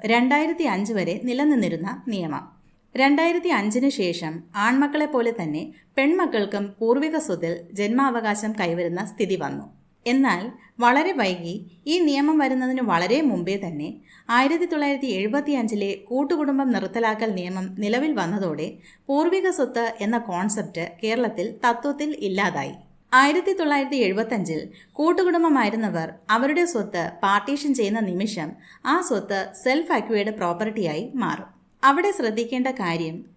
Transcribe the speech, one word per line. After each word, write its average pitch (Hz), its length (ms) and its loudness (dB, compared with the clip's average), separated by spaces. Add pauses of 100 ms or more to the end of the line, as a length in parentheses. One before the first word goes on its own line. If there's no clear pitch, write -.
രണ്ടായിരത്തി 285 580 2
അഞ്ച് 214 360 -2
വരെ 175 240 -2
നിലനിന്നിരുന്ന 240 800 0 (100)
നിയമം. 160 320 -4 (500)
രണ്ടായിരത്തി 320 540 4
അഞ്ചിന് 240 400 2
ശേഷം 170 540 -2 (120)
ആൺമക്കളെ 277 500 2
പോലെ 240 260 0
തന്നെ 165 420 -6 (240)
പെൺമക്കൾക്കും 262 680 2 (160)
പൂർവിക 277 380 2
സ്വത്തിൽ 170 340 -2 (280)
ജന്മാവകാശം 220 800 0
കൈവരുന്ന 175 460 -2
സ്ഥിതി 190 360 -2
വന്നു. 139 240 -6 (400)
എന്നാൽ 240 360 2 (380)
വളരെ 269 400 4
വൈകി, 180 340 -2 (340)
ഈ 311 120 2
നിയമം 294 440 4
വരുന്നതിന് 254 480 0
വളരെ 185 300 2
മുമ്പേ 190 340 0 (100)
തന്നെ 151 240 -6 (400)
ആയിരത്തി 285 360 2
തൊള്ളായിരത്തി 285 520 -2
എഴുപത്തിയഞ്ചിലെ 214 760 -2 (160)
കൂട്ടുകുടുംബം 277 640 0
നിർത്തലാക്കൽ 220 640 0
നിയമം 185 320 -4 (160)
നിലവിൽ 254 380 0
വന്നതോടെ 170 460 -2 (400)
പൂർവിക 339 420 2
സ്വത്ത് 247 360 0 (160)
എന്ന 220 160 0
കോൺസെപ്റ്റ് 185 680 -4 (160)
കേരളത്തിൽ 220 440 -2 (180)
തത്വത്തിൽ 285 440 0 (200)
ഇല്ലാതായി. 151 460 -2 (380)
ആയിരത്തി 294 400 6
തൊള്ളായിരത്തി 277 540 0
എഴുപത്തഞ്ചിൽ 190 560 -2 (280)
കൂട്ടുകുടുംബമായിരുന്നവർ 294 1160 2 (200)
അവരുടെ 277 360 2
സ്വത്ത് 190 400 -2 (180)
പാർട്ടീഷൻ 269 500 0
ചെയ്യുന്ന 226 360 0
നിമിഷം 180 420 -4 (340)
ആ 285 160 2
സ്വത്ത് 202 400 -2 (220)
സെൽഫ് 311 360 2
അക്വയർഡ് 214 400 -2
പ്രോപ്പർട്ടിയായി 180 640 -2 (180)
മാറും. 185 260 -6 (340)
അവിടെ 294 280 6
ശ്രദ്ധിക്കേണ്ട 233 580 -2 (100)
കാര്യം, 165 340 -2 (240)